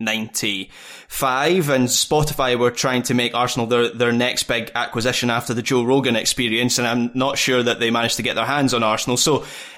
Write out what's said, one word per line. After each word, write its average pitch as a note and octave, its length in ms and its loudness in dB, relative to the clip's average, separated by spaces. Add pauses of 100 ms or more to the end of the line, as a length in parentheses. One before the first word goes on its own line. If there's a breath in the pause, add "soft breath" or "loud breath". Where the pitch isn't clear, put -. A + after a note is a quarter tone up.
ninety-five. A#2+ 1700 -2
And C3 180 2
Spotify C#3+ 720 0
were A#2+ 140 2
trying B2+ 320 -2
to B2 100 0
make A#2+ 220 0
Arsenal A#2+ 320 -2
their, A#2+ 200 2
their A#2+ 240 0
next A#2+ 360 0
big A#2 260 -2
acquisition A#2+ 560 0
after A#2+ 240 -2
the A#2 80 -2
Joe B2 220 2
Rogan C3 320 2
Experience, A#2+ 600 0
and A#2+ 100 0
I'm A#2+ 260 0
not C3 240 0
sure B2+ 240 2
that A#2 160 0
they A#2 140 0
managed A#2 240 0
to A2+ 80 -4
get A#2+ 100 -2
their A2 120 -2
hands C3+ 280 2
on A#2 80 2
Arsenal. A2 340 0
So C#3 280 2 (340 loud breath)